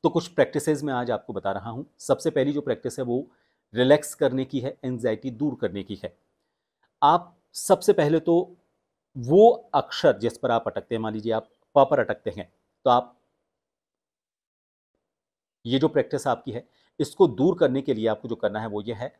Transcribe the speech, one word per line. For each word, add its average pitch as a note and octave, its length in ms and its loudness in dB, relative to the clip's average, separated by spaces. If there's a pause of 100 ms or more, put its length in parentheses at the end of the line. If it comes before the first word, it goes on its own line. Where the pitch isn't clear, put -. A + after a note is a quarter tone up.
तो E3 40 4
कुछ D#3+ 200 -2
प्रैक्टिसेस C#3+ 560 -2
मैं D3 100 -4
आज B2 160 -4
आपको A2 220 -6
बता G2 200 -6
रहा G2+ 180 -8
हूँ। B2 140 -12 (140)
सबसे - 320 -2
पहली C#3 220 -2
जो C#3+ 80 -4
प्रैक्टिस C#3+ 380 -6
है C3 60 -6
वो A#2+ 120 -4 (580)
रिलैक्स C3 400 4
करने C3 300 0
की C3 160 -6
है, C3 240 -8
एंग्जाइटी A#2+ 480 -4
दूर B2+ 280 -4
करने G2 220 -6
की F#2+ 200 -12
है। F#2 100 -12 (920)
आप E3 320 2 (200)
सबसे - 380 2
पहले D#3+ 280 2
तो F3 360 0 (600)
वो D#3 320 6 (260)
अक्षर C3+ 440 2
जिस A2 200 -4
पर B2 120 -2
आप A#2 160 0
अटकते - 280 -8
हैं, A2 80 -4
मान A2 100 -4
लीजिए A2 200 -4
आप A2 160 -4 (260)
प C#3 160 8
पर C#3+ 100 2
अटकते G#2+ 300 -4
हैं, G#2+ 200 -16 (360)
तो C3 40 4
आप B2 260 2 (2500)
ये B2 140 0
जो D#3 100 4
प्रैक्टिस D3+ 380 -2
आपकी A#2+ 260 -4
है A#2 140 -12 (340)
इसको D#3+ 280 2
दूर D3 300 0
करने C3+ 240 2
के C3+ 120 -2
लिए A2 140 -2
आपको G#2+ 200 -4
जो A2+ 80 -6
करना G#2+ 240 -4
है A2+ 60 -8
वो G#2 160 -8
ये A2+ 120 -8
है A#2+ 140 -10 (120)